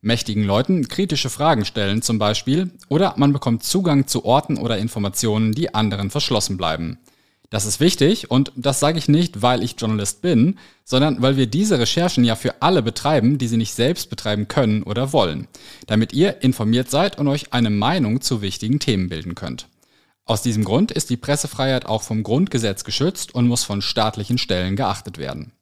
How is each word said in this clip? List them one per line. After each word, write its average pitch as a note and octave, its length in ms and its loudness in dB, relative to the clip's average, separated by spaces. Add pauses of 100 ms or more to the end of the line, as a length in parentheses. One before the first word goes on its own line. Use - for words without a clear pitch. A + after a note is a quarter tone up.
mächtigen G#2+ 420 0
Leuten B2 440 2
kritische E3+ 420 -2
Fragen D3 360 0
stellen G#2 360 -2
zum A2+ 160 0
Beispiel, C3 540 0 (160)
oder E3 300 2
man C#3+ 140 6
bekommt B2 300 0
Zugang D#3+ 460 2
zu - 180 -4
Orten A#2+ 320 2
oder A2 220 -2
Informationen, A2 720 0
die D3 240 -4
anderen G2+ 340 0
verschlossen A2 480 -2
bleiben. E2 400 -4 (540)
Das G#2 140 -2
ist G#2+ 140 -4
wichtig F3 520 2
und C3 240 2
das C3 240 -2
sage D#3 180 2
ich D3+ 100 -4
nicht, D3 360 2
weil B2 180 4
ich A#2 180 -4
Journalist G#2+ 440 -2
bin, E3 340 4 (260)
sondern C3+ 380 0
weil C3 160 2
wir C3 80 4
diese E3 320 0
Recherchen C3 460 2
ja A2+ 120 2
für - 280 -6
alle E3 180 4
betreiben, C#3 560 2
die B2 100 -4
sie A2+ 100 0
nicht A2+ 180 -2
selbst C3+ 340 0
betreiben G#2 380 -4
können G#2+ 340 2
oder B2 320 -4
wollen, F2+ 340 0 (380)
damit A2 260 2
ihr F#3+ 300 0
informiert B2 480 0
seid F3+ 300 0
und D3 80 0
euch C#3+ 260 -2
eine A#2 160 2
Meinung A#2 520 0
zu A2+ 200 -4
wichtigen G#2+ 380 -2
Themen F#2+ 300 0
bilden E2+ 260 -8
könnt. C2 320 -12 (580)
Aus A2 180 0
diesem G#2+ 200 0
Grund B2+ 280 2
ist - 180 -4
die B2 80 -2
Pressefreiheit C3+ 720 -2
auch A2 160 -2
vom A2 180 -4
Grundgesetz A2+ 600 0
geschützt - 500 -4
und B2 140 2
muss A#2+ 160 0
von G2+ 180 -4
staatlichen A2 560 -2
Stellen F#2 380 -2
geachtet G2 420 -4
werden. D2 440 -10